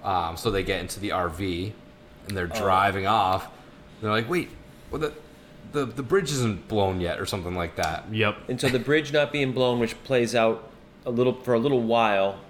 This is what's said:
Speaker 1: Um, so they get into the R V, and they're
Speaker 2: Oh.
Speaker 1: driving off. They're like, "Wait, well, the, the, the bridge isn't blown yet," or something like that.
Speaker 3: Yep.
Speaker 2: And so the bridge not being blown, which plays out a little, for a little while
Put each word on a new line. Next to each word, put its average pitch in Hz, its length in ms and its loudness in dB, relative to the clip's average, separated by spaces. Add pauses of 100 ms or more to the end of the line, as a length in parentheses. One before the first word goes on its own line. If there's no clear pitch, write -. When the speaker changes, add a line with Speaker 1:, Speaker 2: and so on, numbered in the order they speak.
Speaker 1:
Um, 87 340 -2
so 113 140 -2
they 98 120 2
get 92 180 -2
into 92 180 -8
the 98 120 -4
R 87 180 0
V, 90 440 -4 (540)
and 104 100 -6
they're 87 160 -2
Speaker 2:
Oh. - 60 -4
Speaker 1:
driving 95 480 2
off. 98 400 2 (540)
They're 107 100 -2
like, 117 180 0
"Wait, 170 200 -2 (420)
well, 139 80 -6
the, 156 140 -4 (580)
the, 143 140 -2
the 120 180 -8
bridge 165 280 2
isn't 117 360 0
blown 95 320 2
yet," 85 220 -2
or 98 40 -4
something 90 300 -4
like 85 220 -4
that. 82 340 -2
Speaker 3:
Yep. 107 240 0 (140)
Speaker 2:
And 127 100 -4
so 139 80 0
the 127 120 2
bridge 143 340 0
not 147 180 2
being 139 220 0
blown, 123 260 2
which 113 240 -2
plays 120 320 2
out 113 340 2 (360)
a 127 60 -6
little, 123 220 4
for 123 200 -2
a 117 60 4
little 131 220 2
while 107 580 2 (100)